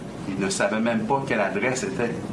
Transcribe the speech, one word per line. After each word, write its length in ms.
Ils 160
ne 60
savaient 320
même 200
pas 280
quelle 120
adresse 420
était 320